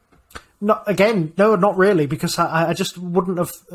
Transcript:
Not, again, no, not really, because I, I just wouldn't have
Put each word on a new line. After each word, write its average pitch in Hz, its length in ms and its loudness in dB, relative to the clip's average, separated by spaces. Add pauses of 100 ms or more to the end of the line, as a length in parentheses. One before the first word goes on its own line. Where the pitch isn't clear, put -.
(600)
Not, 208 260 0
again, 190 500 2
no, 214 180 4
not 202 220 0
really, 185 300 2
because 165 320 -4
I, 160 300 0
I 170 40 -2
just - 240 -6
wouldn't 180 400 -2
have 175 140 -4 (240)